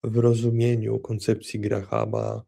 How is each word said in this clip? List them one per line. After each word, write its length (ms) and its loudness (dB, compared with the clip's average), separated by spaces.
w 120 0
rozumieniu 800 2
koncepcji 600 -4
Grahama 880 -2